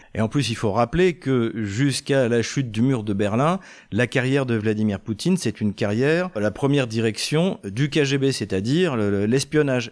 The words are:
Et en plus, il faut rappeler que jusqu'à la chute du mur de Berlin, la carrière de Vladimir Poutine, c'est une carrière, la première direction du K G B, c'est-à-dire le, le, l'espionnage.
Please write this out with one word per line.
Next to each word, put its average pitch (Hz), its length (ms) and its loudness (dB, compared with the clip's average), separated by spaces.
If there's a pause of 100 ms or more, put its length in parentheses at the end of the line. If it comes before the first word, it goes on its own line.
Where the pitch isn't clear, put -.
(140)
Et 101 60 -4
en 110 80 0
plus, 123 220 -2
il 113 40 -2
faut 107 160 -2
rappeler 156 440 2
que 123 420 0
jusqu'à 123 720 0
la 117 140 2
chute 127 280 -4
du 107 120 0
mur 127 200 2
de 107 100 -4
Berlin, 113 460 2 (320)
la 117 160 2
carrière 131 400 0
de 120 80 0
Vladimir 107 460 0
Poutine, 165 360 -2
c'est 113 240 -4
une 104 140 0
carrière, 139 600 0
la 104 160 0
première 139 340 0
direction 113 800 0
du 117 260 -2
K 147 140 2
G 139 140 0
B, 135 120 2
c'est-à-dire 127 640 0
le, 104 160 0
le, 101 160 2
l'espionnage. 131 640 0